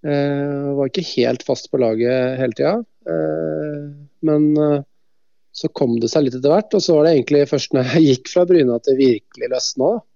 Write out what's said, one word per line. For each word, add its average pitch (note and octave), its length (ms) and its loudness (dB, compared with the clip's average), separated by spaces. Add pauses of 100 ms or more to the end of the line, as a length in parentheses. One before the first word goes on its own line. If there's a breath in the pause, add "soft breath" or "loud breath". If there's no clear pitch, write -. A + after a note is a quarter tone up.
Eh, C#3+ 760 -4
var C#3 120 0
ikke C#3 160 -6 (100)
helt B2 300 -2
fast - 240 -4
på C3 120 -2
laget B2+ 600 0
hele - 160 -4
tiden, F#3+ 280 -2 (240)
eh, D#3 800 -4 (360)
men, D3+ 220 2 (100)
eh, D3 220 2 (760)
så - 240 -8
kom A#2 240 0
det A#2 80 -2
seg D3+ 160 2
litt B2+ 140 -4
etter C#3+ 140 2
hvert, G#3+ 200 0
og G3+ 80 2
så E3+ 160 2
var D3 80 4
det E3 100 4
egentlig C#3+ 360 2
først - 260 -4
når B2+ 140 0
jeg D#3 160 4
<laughs> - 40 6
gikk - 220 -2
fra F3+ 160 4
Bryne C#3 280 4
at - 120 -4
det C3+ 120 4
virkelig B2 520 0
løsna, C3 440 -2
da. - 200 -10